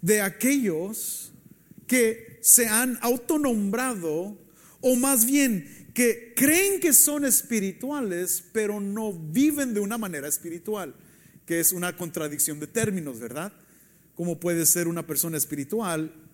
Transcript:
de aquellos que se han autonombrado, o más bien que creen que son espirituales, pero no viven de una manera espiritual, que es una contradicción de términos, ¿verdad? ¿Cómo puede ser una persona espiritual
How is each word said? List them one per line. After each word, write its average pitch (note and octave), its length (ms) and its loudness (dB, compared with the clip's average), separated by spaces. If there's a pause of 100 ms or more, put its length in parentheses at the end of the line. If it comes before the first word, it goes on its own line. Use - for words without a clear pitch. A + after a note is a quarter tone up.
de G#3 200 4
aquellos G#3 1080 -2 (560)
que A3+ 540 0
se - 260 6
han A#3 340 0
autonombrado, A3+ 1400 0 (440)
o B3+ 140 4
más B3+ 280 4
bien B3+ 720 0
que - 420 0
creen F4+ 420 4
que E4 140 2
son D4 320 4
espirituales, G#3+ 1300 -2
pero G#3 280 -2
no G3+ 340 -6
viven B3+ 580 0
de G#3 80 0
una G3+ 160 -4
manera E3+ 320 -6
espiritual, E3+ 680 -6 (520)
que E3+ 140 0
es E3 120 2
una F3+ 240 -4
contradicción D3+ 640 -4
de D3+ 60 -8
términos, F3+ 520 -4
¿verdad? B2+ 320 -10 (640)
¿Cómo E3+ 240 -4
puede E3+ 280 0
ser E3+ 220 2
una E3+ 180 -4
persona D#3+ 320 -2
espiritual D#3 760 -2 (200)